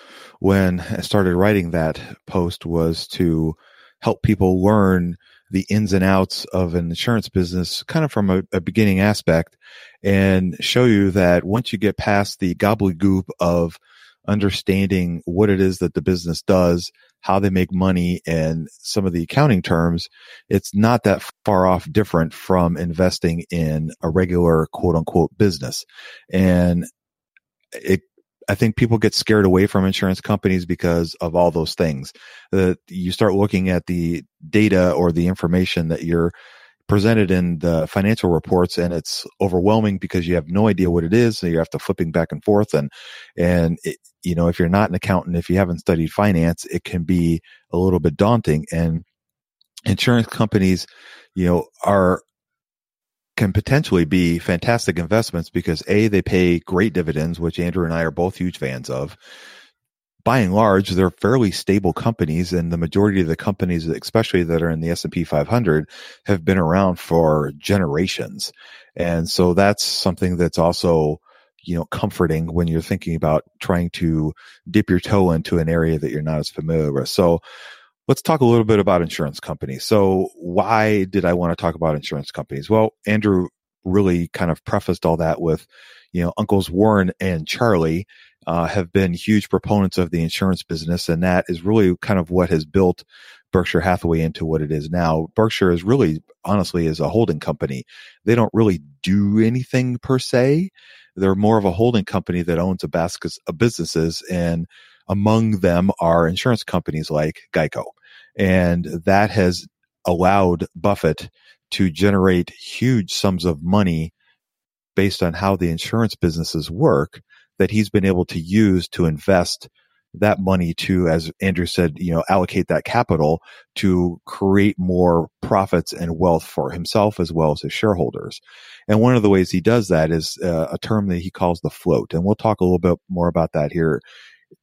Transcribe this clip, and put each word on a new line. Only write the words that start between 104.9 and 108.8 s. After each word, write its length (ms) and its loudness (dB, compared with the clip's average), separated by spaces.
among 520 0
them 400 2
are 260 4
insurance 380 -2
companies 480 -6
like 300 -2
Geico. 320 -2
And 500 2